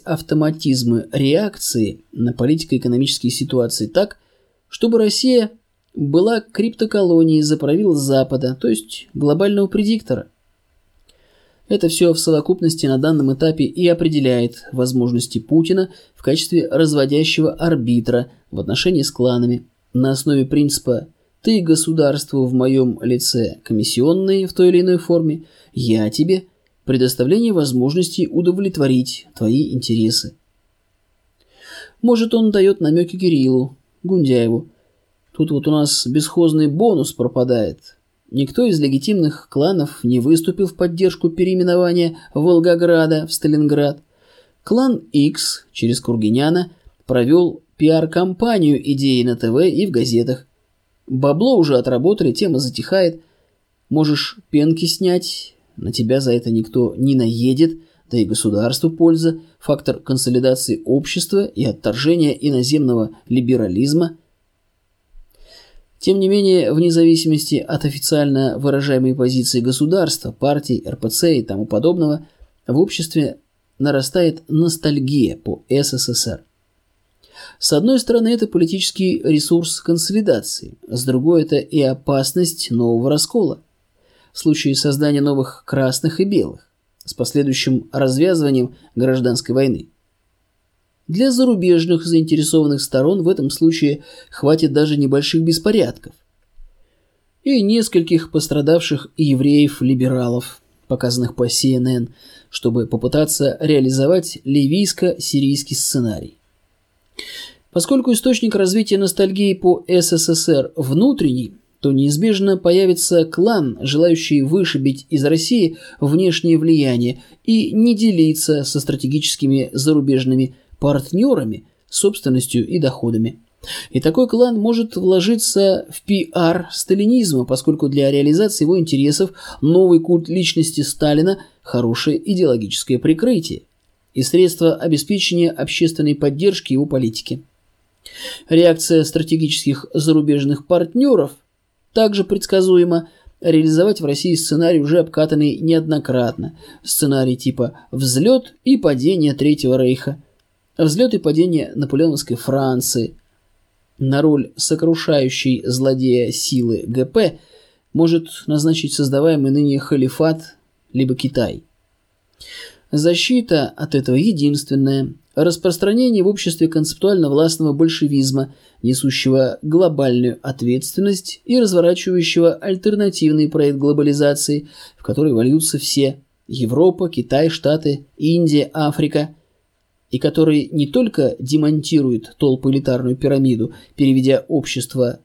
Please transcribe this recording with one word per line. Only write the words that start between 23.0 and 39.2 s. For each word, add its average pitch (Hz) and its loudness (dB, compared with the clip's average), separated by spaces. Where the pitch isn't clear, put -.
лице 123 -2
комиссионные 175 0
в 180 -10
той 180 4
или 180 4
иной 180 2
форме, 165 -2
я 110 0
тебе 185 0
предоставление 131 0
возможностей 151 0
удовлетворить 170 -2
твои 117 -2
интересы". 113 -2
Может, 233 2
он 220 2
даёт 196 2
намёки 170 0
Кириллу, 135 0
Гундяеву. 127 0
"Тут 156 -2
вот 143 -4
у 151 2
нас 147 0
бесхозный 156 0
бонус 165 0
пропадает". 123 -2
Никто 139 -2
из 180 2
легитимных 147 -2